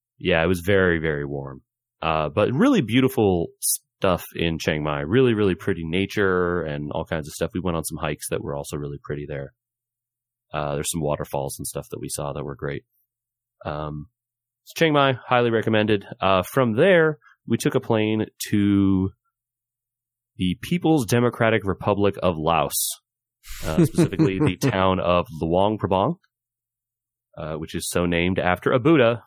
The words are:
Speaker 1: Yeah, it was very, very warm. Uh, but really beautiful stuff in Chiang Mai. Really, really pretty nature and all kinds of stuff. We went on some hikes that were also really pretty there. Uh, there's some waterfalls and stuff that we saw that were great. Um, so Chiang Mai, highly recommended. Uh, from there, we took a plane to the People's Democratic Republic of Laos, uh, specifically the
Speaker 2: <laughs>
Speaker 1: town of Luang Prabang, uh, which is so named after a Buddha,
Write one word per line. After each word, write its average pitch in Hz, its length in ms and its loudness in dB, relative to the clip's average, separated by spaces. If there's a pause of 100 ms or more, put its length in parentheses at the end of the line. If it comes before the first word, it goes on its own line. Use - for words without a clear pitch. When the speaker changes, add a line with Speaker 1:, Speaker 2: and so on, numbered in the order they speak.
(180)
Speaker 1:
Yeah, 85 260 2
it 85 40 2
was 92 120 2
very, 90 400 2
very 76 240 -2
warm. 69 380 -10 (400)
Uh, 78 280 0
but 101 220 2
really 214 300 2
beautiful 107 680 2 (140)
stuff - 640 -2 (100)
in 82 240 -2
Chiang 78 240 -2
Mai. 73 180 -2
Really, 117 320 2
really 101 220 2
pretty 85 300 -4
nature 90 760 0
and 73 280 -6
all 82 140 -6
kinds 78 220 -6
of 78 60 -14
stuff. 85 200 -6
We 92 80 -4
went 85 160 -2
on 80 80 -4
some 80 140 -10
hikes 78 300 -6
that - 140 -4
were 71 120 -6
also 71 200 -8
really 71 260 -8
pretty 73 260 -10
there. 69 260 -10 (1000)
Uh, 73 240 -4
there's 76 160 -4
some 82 100 -4
waterfalls 73 560 -4
and 71 80 -10
stuff - 260 -10
that 76 100 -10
we 69 80 -10
saw 71 240 -6
that 71 100 -8
were 69 120 -10
great. 71 280 -8 (840)
Um, 76 440 -8 (560)
so - 120 -20
Chiang 160 160 2
Mai, 139 200 4 (140)
highly 120 240 2
recommended. 107 540 2 (140)
Uh, 95 240 4
from 123 320 0
there, 160 440 4 (280)
we 113 100 2
took 139 180 0
a 131 40 0
plane 110 460 0 (240)
to 98 600 4 (1300)
the 90 240 0
People's 160 440 0
Democratic 113 580 2
Republic 101 580 0
of 90 160 0
Laos, 78 360 0 (920)
uh, 156 200 2
specifically 113 540 0
the 98 180 0
Speaker 2:
<laughs> - 0 -
Speaker 1:
town 95 420 2
of 87 280 2 (120)
Luang 92 380 2
Prabang, 98 380 0 (1200)
uh, 80 180 -8
which 78 200 -8
is 82 140 -6
so 87 160 -2
named 87 340 0
after 90 320 0
a 131 80 2
Buddha, 120 480 2